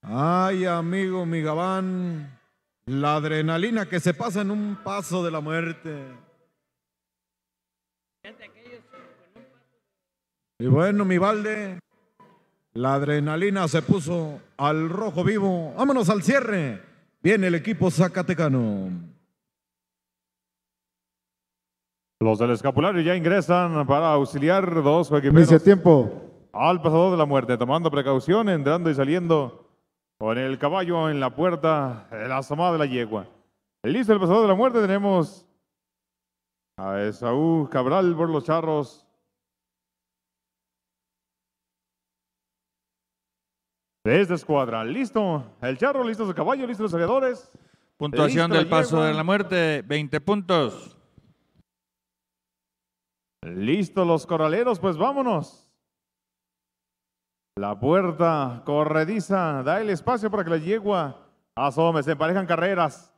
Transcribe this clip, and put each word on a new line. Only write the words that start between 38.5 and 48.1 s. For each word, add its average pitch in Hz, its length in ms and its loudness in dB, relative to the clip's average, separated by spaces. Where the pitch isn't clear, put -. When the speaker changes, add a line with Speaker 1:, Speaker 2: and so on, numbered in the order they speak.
Speaker 2:
de 135 180 4
esta 180 120 0
escuadra. 131 500 -2
Listo 180 800 -4
el 131 160 -6
charro, 269 260 0
listo 220 220 -4
su 185 80 -4
caballo, 247 320 -2
listo 226 160 -8
los 202 140 -4
aviadores. 247 560 -2
Speaker 4:
Puntuación 147 520 0